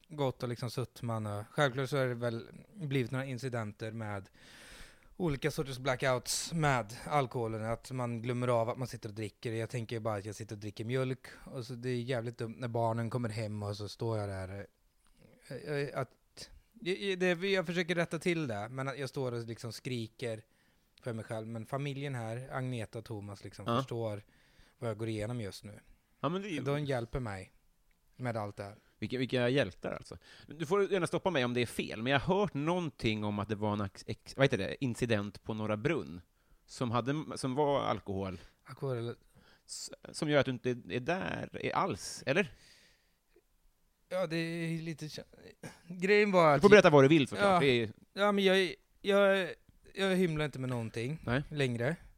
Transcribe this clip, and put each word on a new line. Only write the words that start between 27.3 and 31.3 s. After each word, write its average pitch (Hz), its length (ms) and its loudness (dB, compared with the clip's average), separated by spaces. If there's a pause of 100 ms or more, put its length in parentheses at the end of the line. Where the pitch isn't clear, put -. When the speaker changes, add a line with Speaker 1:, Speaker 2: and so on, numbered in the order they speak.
Speaker 1:
med 123 220 -4
allt 104 200 -6
det 104 60 -8
här. 101 120 -12 (240)
Speaker 2:
Vilka, 110 180 -4
vilka 123 320 2
hjältar, 127 420 0
alltså. - 260 -10 (300)
Du 151 180 -10
får 190 260 2
gärna 180 160 0
stoppa 180 220 -2
mig 143 160 2